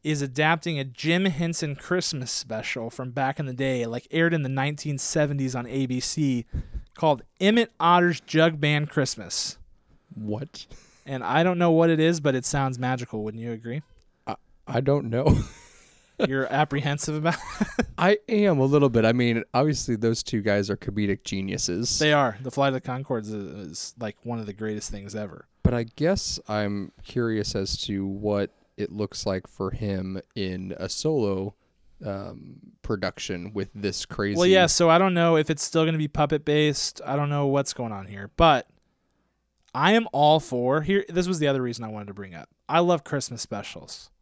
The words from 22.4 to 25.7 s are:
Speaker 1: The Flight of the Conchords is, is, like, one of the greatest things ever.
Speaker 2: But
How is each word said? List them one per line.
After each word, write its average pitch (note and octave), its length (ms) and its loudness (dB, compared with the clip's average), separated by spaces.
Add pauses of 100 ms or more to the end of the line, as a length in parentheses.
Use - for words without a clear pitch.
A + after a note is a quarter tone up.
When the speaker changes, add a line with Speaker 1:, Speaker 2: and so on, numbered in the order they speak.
Speaker 1:
The C3 80 -8
Flight C#3 240 2
of B2+ 80 -6
the - 40 -12
Conchords B2+ 420 -4
is, G#2+ 40 -8
is, F#2 680 -10
like, G#2+ 240 -6
one A#2 160 -6
of A2 60 -8
the G#2 80 -10
greatest G#2+ 380 -6
things G2 240 -10
ever. G#2 320 -8 (160)
Speaker 2:
But B2 100 4